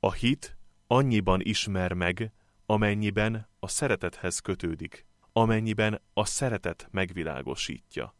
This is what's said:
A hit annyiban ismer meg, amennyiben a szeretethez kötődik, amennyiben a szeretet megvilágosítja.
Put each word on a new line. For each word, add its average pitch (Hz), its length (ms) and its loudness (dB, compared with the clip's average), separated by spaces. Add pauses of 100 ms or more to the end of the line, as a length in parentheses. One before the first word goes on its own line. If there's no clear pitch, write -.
A 98 120 2
hit - 440 0 (300)
annyiban 107 540 4
ismer 95 520 -2
meg, 92 400 -2 (340)
amennyiben 107 800 2 (100)
a 95 100 -10
szeretethez 95 720 -2
kötődik, 82 680 -6 (260)
amennyiben 110 680 2 (120)
a 104 120 2
szeretet 104 680 -4
megvilágosítja. 78 1300 -6